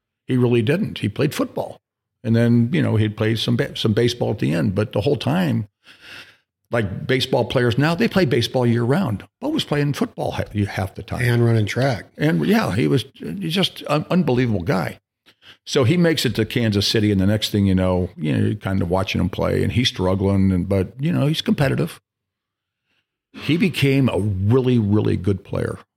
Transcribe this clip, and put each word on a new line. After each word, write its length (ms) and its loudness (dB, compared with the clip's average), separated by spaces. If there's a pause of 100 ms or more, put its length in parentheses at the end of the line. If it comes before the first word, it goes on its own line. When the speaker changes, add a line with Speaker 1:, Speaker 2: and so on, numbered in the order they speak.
(280)
Speaker 1:
He 100 0
really 240 2
didn't. 380 -2
He 100 -2
played 240 -2
football. 480 -6 (420)
And 120 0
then, 360 4
you 120 0
know, 120 0
he'd 220 0
played 220 0
some 160 -2
ba-, 200 -4
some 180 0
baseball 360 0
at 80 -4
the 160 -2
end. 220 -2
But 160 -2
the 100 -2
whole 140 0
time, 520 -2 (1040)
like 340 -4
baseball 400 0
players 320 0
now, 180 2
they 120 0
play 180 2
baseball 400 0
year 180 2
round. 440 -2 (140)
Bo 80 -4
was 160 -2
playing 280 0
football 380 -4
ha-, 120 -4 (260)
half 260 -6
the 80 -12
time. 180 -6
Speaker 2:
And 240 2
running 200 2
track. 400 -2 (120)
Speaker 1:
And 280 0
yeah, 300 2
he 120 2
was 160 2
just 840 -6
an 200 0
unbelievable 540 0
guy. 360 -2 (680)
So 180 0
he 140 2
makes 280 2
it 100 -2
to 100 0
Kansas 420 0
City, 240 2
and 100 2
the 60 2
next 240 0
thing 160 2
you 80 4
know, 400 0
you 200 -4
know, 100 0
you're 100 -2
kind 260 -4
of 80 -2
watching 320 -2
him 80 0
play, 340 -2
and 80 -2
he's 180 0
struggling, 600 2
and, 160 0
but, 320 0
you 120 -2
know, 160 0
he's 140 -2
competitive. 600 -2 (1300)
He 240 -2
became 520 2
a 100 0
really, 600 2
really 380 2
good 260 -2
player 340 -6 (200)